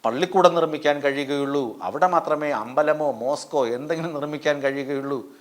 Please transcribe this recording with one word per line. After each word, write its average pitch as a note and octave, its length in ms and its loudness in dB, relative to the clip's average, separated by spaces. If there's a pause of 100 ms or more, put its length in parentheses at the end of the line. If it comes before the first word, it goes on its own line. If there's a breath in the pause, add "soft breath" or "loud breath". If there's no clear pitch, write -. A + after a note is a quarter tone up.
പള്ളിക്കൂടം F3 500 4
നിർമ്മിക്കാൻ D3+ 440 2
കഴിയുകയുള്ളൂ. C#3 800 -2
അവിടെ C#3 260 2
മാത്രമേ D3+ 440 0
അമ്പലമോ C#3+ 600 0
മോസ്കോ C3 560 -2
എന്തെങ്കിലും D#3 460 -4
നിർമ്മിക്കാൻ D3 480 -2
കഴിയുകയുള്ളൂ. C#3 680 -4 (140 soft breath)